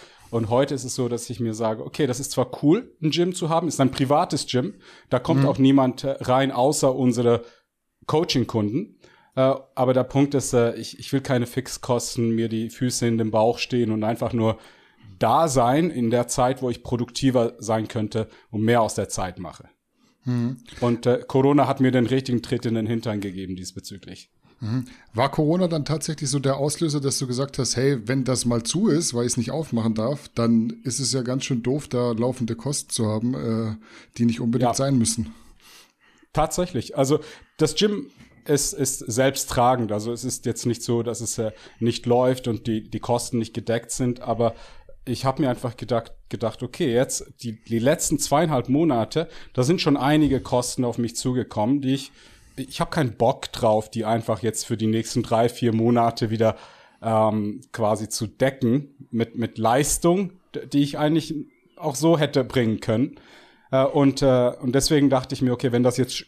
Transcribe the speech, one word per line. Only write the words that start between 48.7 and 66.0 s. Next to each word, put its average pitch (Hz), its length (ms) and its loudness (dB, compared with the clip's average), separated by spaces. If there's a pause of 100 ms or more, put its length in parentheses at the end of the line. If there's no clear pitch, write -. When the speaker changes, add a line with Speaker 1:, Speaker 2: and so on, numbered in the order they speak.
Speaker 1:
da 127 100 0
sind 180 180 2
schon 139 160 4
einige 139 420 2
Kosten 123 460 -2
auf 117 120 -2
mich 117 180 -4
zugekommen, 127 640 0
die 131 120 0
ich, 135 180 -6 (460)
ich - 240 -10
hab 165 80 -2
keinen 135 260 0
Bock - 360 0
drauf, 110 400 0
die 113 140 -4
einfach 117 360 -2
jetzt 110 240 -4
für 113 120 -4
die 110 100 0
nächsten 113 340 0
drei, 117 280 2
vier 117 240 0
Monate 117 580 2
wieder, 110 240 2 (460)
ähm, 107 600 0 (100)
quasi 107 380 -2
zu - 180 -6
decken 131 840 -2
mit, 113 240 -4
mit 113 220 -4
Leistung, 151 720 2 (240)
d-, - 100 -8
die 143 160 2
ich 143 160 -2
eigentlich 151 380 0 (400)
auch 151 200 -6
so 165 220 4
hätte 143 260 2
bringen 110 360 0
können. 120 400 0 (520)
Äh, 131 120 4
und, 139 400 2
äh, 127 360 4
und 123 140 -2
deswegen 139 380 4
dachte 131 240 0
ich - 80 -10
mir, 123 80 2
okay, 120 200 -2
wenn 120 120 2
das 123 140 2
jetzt 127 180 -2